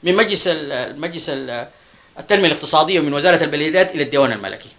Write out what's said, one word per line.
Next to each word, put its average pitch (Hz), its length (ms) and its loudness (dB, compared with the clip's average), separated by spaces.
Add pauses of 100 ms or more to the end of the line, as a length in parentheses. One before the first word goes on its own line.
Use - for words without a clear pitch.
من 180 120 2
مجلس 208 320 0
ال-، 143 520 -4
مجلس 170 300 -6
ال-، 131 380 -8 (520)
التنمية 196 280 2
الاقتصادية 160 520 2
ومن 147 140 0
وزارة 165 300 4
البلديات 156 520 0
إلى 147 80 0
الديوان 139 280 2
الملكي. 101 480 -10